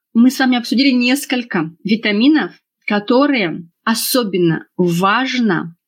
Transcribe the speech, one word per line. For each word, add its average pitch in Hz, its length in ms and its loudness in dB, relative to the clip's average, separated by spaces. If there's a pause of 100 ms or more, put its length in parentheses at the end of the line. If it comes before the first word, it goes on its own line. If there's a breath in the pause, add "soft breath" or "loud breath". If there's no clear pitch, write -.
(120)
мы 240 200 4
с - 80 -6
вами 254 160 0
обсудили 240 340 0
несколько 247 840 -2 (120)
витаминов, 220 680 0 (320)
которые 208 840 0 (160)
особенно 196 840 -2 (100)
важно 190 1000 0 (120)